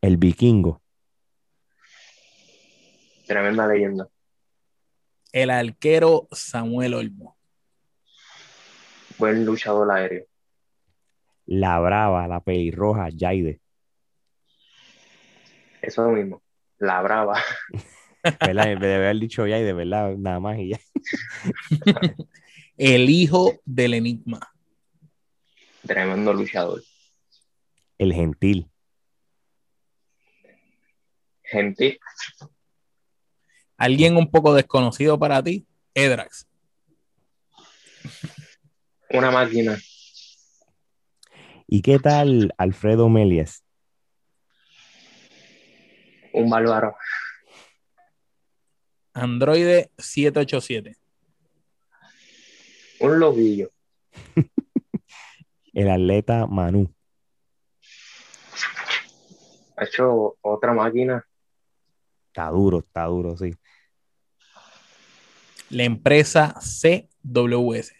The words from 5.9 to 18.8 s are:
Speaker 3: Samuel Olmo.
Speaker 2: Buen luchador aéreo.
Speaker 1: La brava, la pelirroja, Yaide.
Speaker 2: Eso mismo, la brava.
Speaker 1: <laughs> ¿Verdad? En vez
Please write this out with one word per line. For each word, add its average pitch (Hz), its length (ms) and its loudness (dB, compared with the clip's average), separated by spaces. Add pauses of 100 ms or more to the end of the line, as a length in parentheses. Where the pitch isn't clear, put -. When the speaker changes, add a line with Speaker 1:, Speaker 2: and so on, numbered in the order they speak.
Speaker 3:
Samuel 120 640 -6
Olmo. 104 420 -12 (1800)
Speaker 2:
Buen 110 260 2
luchador 104 460 0
aéreo. 92 340 -2 (1200)
Speaker 1:
La 90 340 0
brava, 92 480 0
la 87 140 -6
pelirroja, 90 680 -2
Yaide. 85 520 -4 (2250)
Speaker 2:
Eso 117 260 -2
mismo, 101 320 -4 (380)
la 92 240 -2
brava. 104 340 -2 (320)
Speaker 1:
<laughs> - 540 -18 (180)
¿Verdad? 110 300 0
En 95 80 -4
vez 98 100 0